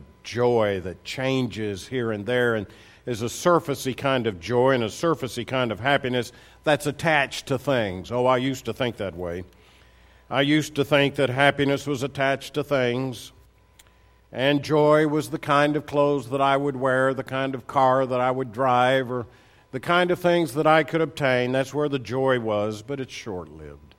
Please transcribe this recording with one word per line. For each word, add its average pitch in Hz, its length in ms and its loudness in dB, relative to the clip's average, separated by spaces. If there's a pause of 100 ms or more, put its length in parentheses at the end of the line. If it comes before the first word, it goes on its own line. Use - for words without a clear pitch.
(220)
joy 110 600 2
that 87 220 -10
changes 110 840 -4
here 120 240 -4
and 101 160 -6
there 123 260 2
and 104 140 -2 (400)
is 117 160 -6
a - 20 -2
surfacey 143 720 0
kind 135 300 0
of 95 120 -4
joy 123 360 2
and 120 80 0
a 107 60 -2
surfacey 131 580 -4
kind 127 240 0
of 95 80 -6
happiness 127 520 0 (320)
that's 147 220 2
attached 147 600 0
to 135 100 0
things. 104 540 -2
"Oh, 123 160 0
I 127 100 4
used 131 280 -4
to 113 80 -4
think 120 240 -4
that 92 200 -6
way. 87 260 -8 (840)
I 127 120 0
used 147 340 0
to 139 100 0
think 139 300 2
that 131 160 0
happiness 139 560 0
was 139 160 -4
attached 135 500 -2
to 147 100 -2
things, 127 680 -2 (1000)
and 139 300 2
joy 151 460 4
was 151 240 -2
the 156 80 -6
kind 147 360 2
of 147 120 -6
clothes 143 420 0
that 135 100 -2
I 139 160 4
would 139 200 0
wear, 131 400 2
the 127 80 -6
kind 135 320 -4
of 120 100 -12
car 131 400 4
that 123 160 0
I 127 80 2
would 131 220 -4
drive, 127 580 2
or 123 160 -6 (460)
the 131 80 -8
kind 175 320 2
of 175 80 -2
things 175 340 2
that 151 140 0
I 156 160 6
could 160 180 -2
obtain. 127 520 0
That's 131 200 -2
where 147 160 -2
the 143 80 -2
joy 127 420 0
was," 107 440 -2
but 135 160 -8
it's 127 120 -10
short-lived. 76 880 -14